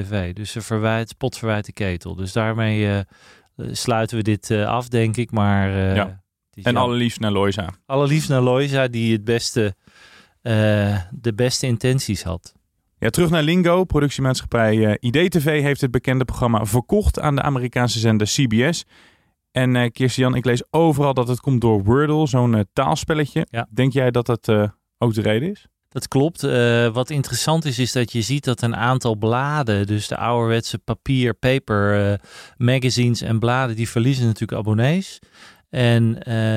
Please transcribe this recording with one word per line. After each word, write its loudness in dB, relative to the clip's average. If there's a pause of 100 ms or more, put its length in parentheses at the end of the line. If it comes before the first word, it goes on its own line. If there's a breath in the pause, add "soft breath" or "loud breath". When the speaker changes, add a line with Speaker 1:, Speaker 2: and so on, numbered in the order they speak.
Speaker 1:
V. -4
Dus -10
ze -10
verwijt, -2
pot -6
verwijt -4
de -18
ketel. -6
Dus -8
daarmee, 0
eh, 0 (760 soft breath)
sluiten -2
we -2
dit, -2
eh, 0
af, -2
denk 0
ik. -4
Maar, 2
eh, 0
Speaker 2:
Ja. 2
Speaker 1:
het -12 (400)
is -16
Speaker 2:
En 0
Speaker 1:
jammer. 2
Speaker 2:
allerliefst 0
naar 0
Loisa. 0 (180)
Speaker 1:
Allerliefst 0
naar 2
Loisa, 2
die 0
het 0
beste, 0 (680 loud breath)
eh, 2 (120)
de -4
beste 0
intenties 0
had. -10 (440)
Speaker 2:
Ja, 0
terug 2
naar 2
Lingo. 2
Productiemaatschappij, 0
eh, 2
I -2
D 2
T 2
V 2
heeft 0
het 0
bekende 0
programma 0
verkocht 0
aan 0
de 0
Amerikaanse -2
zender 2
C 0
B 2
S. -8 (640 soft breath)
En, 0
eh, 2
Kirsten 0
Jan, 2
ik -2
lees 0
overal 2
dat 0
het -2
komt 0
door 2
Wordle, 2
zo'n, 2
eh, 4 (120)
taalspelletje. -2
Speaker 1:
Ja. -6
Speaker 2:
Denk 0
jij 2
dat 0
dat, -2
eh, 4 (300)
ook 0
de -2
reden 0
is? -12 (220)
Speaker 1:
Dat -10
klopt. 0
Eh, 2
wat -2
interessant -2
is, -4
is 0
dat -2
je -2
ziet -4
dat -2
een -2
aantal 0
bladen, 0
dus -2
de -6
ouderwetse -2
papier, -2
paper, 0
eh, -2 (380 loud breath)
magazines 0
en -2
bladen, 0
die -4
verliezen 0
natuurlijk -2
abonnees. 0 (520 loud breath)
En, 2
eh, -6 (220)